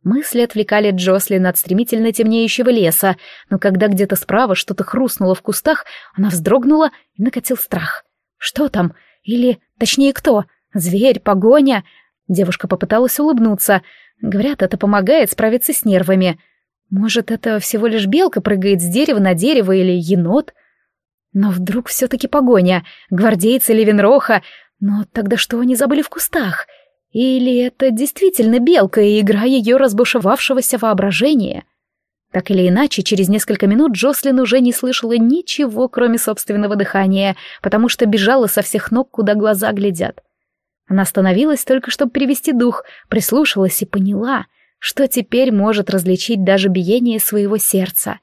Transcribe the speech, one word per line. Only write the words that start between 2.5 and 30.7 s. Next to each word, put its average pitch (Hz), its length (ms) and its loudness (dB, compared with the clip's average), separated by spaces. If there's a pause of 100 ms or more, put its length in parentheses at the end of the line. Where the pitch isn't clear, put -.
леса, 190 480 0 (320)
но 196 80 -2
когда 190 300 0
где-то 196 280 0
справа 208 380 -2
что-то - 300 -6
хрустнуло 202 500 -2
в - 80 -4
кустах, - 440 -4 (300)
она 196 140 0
вздрогнула 247 640 2 (240)
и 196 80 -4
накатил 240 340 -4
страх. - 480 -8 (320)
Что - 320 -4
там? 180 240 -2 (300)
Или, 240 340 0 (220)
точнее, 262 340 2
кто? 214 320 0 (260)
Зверь, 202 480 2
погоня? 220 640 2 (440)
Девушка 180 400 -2
попыталась 214 520 -2
улыбнуться. 226 600 2 (400)
Говорят, 226 400 -2
это 190 160 -2
помогает 202 540 2
справиться 233 420 -2
с - 100 -6
нервами. 185 560 0 (520)
Может, 220 400 -2
это 226 260 -4
всего 220 300 -2
лишь 214 180 0
белка 285 340 2
прыгает 190 420 0
с 170 40 -4
дерева 247 320 0
на 190 160 4
дерево 202 380 2
или 185 220 2
енот? 175 600 0 (800)
Но 196 160 0
вдруг 190 400 -4
все-таки - 380 -4
погоня. 190 580 2 (240)
Гвардейцы 220 640 2
Левенроха. 214 680 4 (380)
Но 202 320 -2
тогда 226 260 -2
что - 220 -4
они 247 160 0
забыли 285 260 0
в - 80 -6
кустах? - 580 -4 (440)
Или 254 480 0
это 247 320 0
действительно 247 680 2
белка 240 420 4
и 208 200 4
игра 208 220 2
ее 247 340 2
разбушевавшегося 247 1000 0